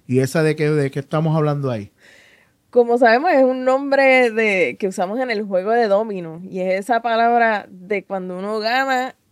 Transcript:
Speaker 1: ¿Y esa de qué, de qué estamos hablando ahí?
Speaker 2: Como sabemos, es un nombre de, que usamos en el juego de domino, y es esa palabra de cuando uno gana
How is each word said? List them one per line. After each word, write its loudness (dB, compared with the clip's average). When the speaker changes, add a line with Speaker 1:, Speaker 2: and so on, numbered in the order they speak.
Speaker 1:
¿Y 2
esa 0
de 0
qué, -2
de 0
qué -8
estamos -2
hablando -2
ahí? -8
Speaker 2:
Como 2
sabemos, 4
es 6
un 0
nombre 4
de, 0
que -2
usamos -4
en -4
el -4
juego -2
de 2
domino, -4
y -10
es -2
esa -2
palabra 0
de -8
cuando -8
uno -6
gana -2